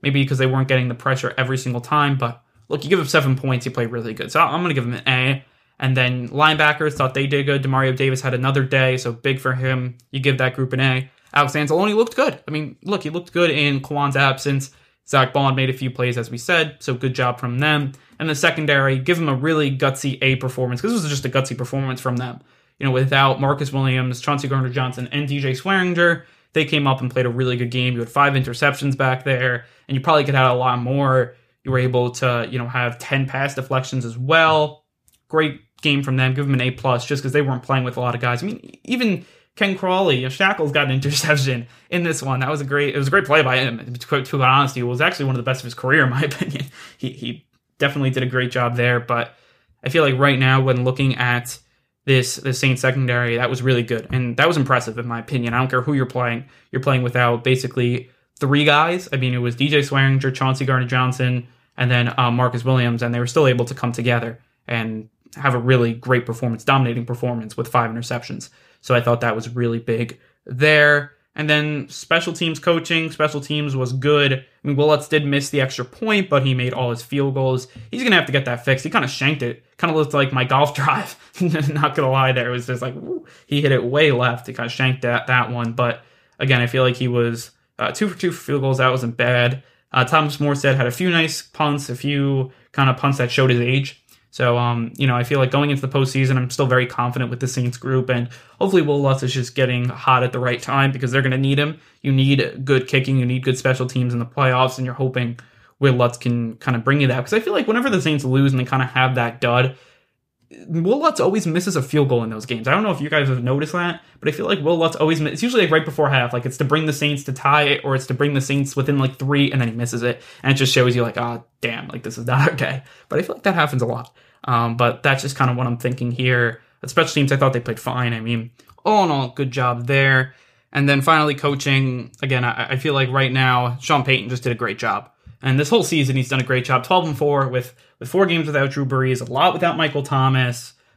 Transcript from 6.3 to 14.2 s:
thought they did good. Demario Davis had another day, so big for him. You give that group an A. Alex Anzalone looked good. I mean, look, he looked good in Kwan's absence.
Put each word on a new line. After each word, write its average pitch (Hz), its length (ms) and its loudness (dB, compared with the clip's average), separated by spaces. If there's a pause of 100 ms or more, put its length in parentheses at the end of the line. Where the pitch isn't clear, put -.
thought 131 220 0
they 135 120 0
did 139 200 0
good. 139 160 0
Demario 131 320 0
Davis 131 260 0
had 127 140 -2
another 135 280 0
day, 131 320 2
so 123 160 -4
big 131 280 -2
for 131 140 -2
him. 127 440 -4 (140)
You 135 80 -4
give 135 180 2
that 127 180 0
group 127 160 -2
an 127 80 -2
A. 131 300 0 (240)
Alex 139 200 2
Anzalone 160 420 2
looked 226 200 2
good. 277 320 0
I 151 40 -8
mean, 151 320 -6
look, 196 200 -4
he 151 60 -6
looked 170 240 -10
good 175 160 2
in 143 320 0
Kwan's 143 340 -2
absence. 139 540 0 (380)